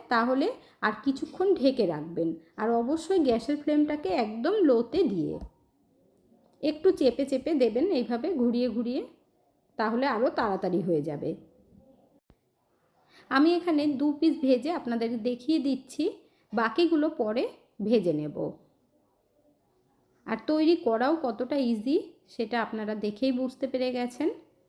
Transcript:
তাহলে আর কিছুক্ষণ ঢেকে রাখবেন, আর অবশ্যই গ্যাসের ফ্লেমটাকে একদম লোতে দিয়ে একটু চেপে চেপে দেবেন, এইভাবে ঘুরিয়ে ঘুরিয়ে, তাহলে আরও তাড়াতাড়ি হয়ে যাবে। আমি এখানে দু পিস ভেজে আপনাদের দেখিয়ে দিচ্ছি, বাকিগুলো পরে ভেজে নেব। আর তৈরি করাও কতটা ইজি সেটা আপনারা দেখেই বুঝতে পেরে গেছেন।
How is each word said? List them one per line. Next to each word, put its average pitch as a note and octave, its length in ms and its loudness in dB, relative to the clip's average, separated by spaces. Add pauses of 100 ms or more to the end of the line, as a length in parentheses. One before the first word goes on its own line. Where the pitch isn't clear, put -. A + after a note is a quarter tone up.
তাহলে B3+ 380 2 (340)
আর G#3 200 -2
কিছুক্ষণ D4 520 -2
ঢেকে C4 340 2
রাখবেন, E3 420 -4 (280)
আর G#3+ 100 -2 (140)
অবশ্যই E4 440 0
গ্যাসের B3 320 0
ফ্লেমটাকে D4+ 580 0
একদম A#3 380 0 (100)
লোতে B3 400 4
দিয়ে D#3+ 320 -2 (1300)
একটু D#4 240 0 (100)
চেপে C4+ 280 2
চেপে C4+ 300 -2
দেবেন, B3 360 2
এইভাবে B3 420 -2
ঘুরিয়ে A#3+ 360 0
ঘুরিয়ে, A#3+ 320 -4 (760)
তাহলে A#3 300 0
আরও B3 220 0
তাড়াতাড়ি F#3+ 520 -2
হয়ে E3 200 0
যাবে। D3+ 280 -6 (2000)
আমি C#4+ 240 6
এখানে E4 280 0 (140)
দু C#4+ 160 2
পিস D#4 280 2
ভেজে C4 300 2
আপনাদের A#3 400 -2 (100)
দেখিয়ে B3 380 -2
দিচ্ছি, C4 440 -4 (500)
বাকিগুলো D4+ 540 2 (120)
পরে A3+ 240 0 (380)
ভেজে G3+ 320 2
নেব। D3+ 240 -4 (1900)
আর A3 100 -2 (100)
তৈরি D#4 280 4 (100)
করাও A#3+ 360 2
কতটা B3 440 -2
ইজি A#3 320 0 (300)
সেটা A#3 340 -4
আপনারা G#3+ 340 -4
দেখেই G#3+ 380 -2
বুঝতে C4 340 -4
পেরে B3+ 240 -2
গেছেন। B3 380 -2 (400)